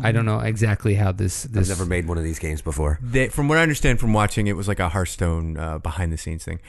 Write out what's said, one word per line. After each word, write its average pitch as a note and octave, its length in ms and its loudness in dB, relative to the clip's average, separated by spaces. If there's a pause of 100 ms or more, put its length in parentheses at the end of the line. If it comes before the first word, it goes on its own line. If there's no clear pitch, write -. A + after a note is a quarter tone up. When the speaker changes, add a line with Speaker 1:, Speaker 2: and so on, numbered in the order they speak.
Speaker 1:
I A2+ 80 4
don't A2+ 120 2
know A2 140 0
exactly A2 560 0
how G2+ 160 2
this, G2 340 -2
Speaker 2:
I've C3 60 -12
Speaker 1:
this G2 180 2
Speaker 2:
never F#2 160 -2
made F2 220 0
one E2+ 100 -2
of E2 60 -2
these D#2+ 160 -4
games D#2 220 -6
before. D#2 400 0
Speaker 3:
They, B2 260 2
from C#3+ 220 0
what D#3 80 4
I E3 60 6
understand C#3 360 2
from A2 140 4
watching, G#2 340 2
it G2+ 80 0
was F#2+ 140 -6
like G2+ 100 0
a F#2 100 2
Hearthstone, E2 680 -2
uh, D#2+ 220 -6
behind E2 340 -4
the D#2 40 -4
scenes D#2+ 280 -8
thing. E2+ 240 -8